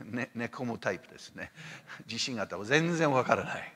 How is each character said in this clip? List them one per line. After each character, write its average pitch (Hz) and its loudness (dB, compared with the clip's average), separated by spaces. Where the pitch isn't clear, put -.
寝-、 117 -4
寝 117 -4
込 117 -6
む 117 -4
タ 113 0
イ 90 -2
プ - -20
で - -18
す - -18
ね。 - -10
地 117 -6
震 127 -2
が 101 0
あ - -2
っ - -2
た 87 -6
ら 98 -6
全 160 4
然 160 4
わ 127 6
か 113 4
ら 95 4
な - -4
い。 - -10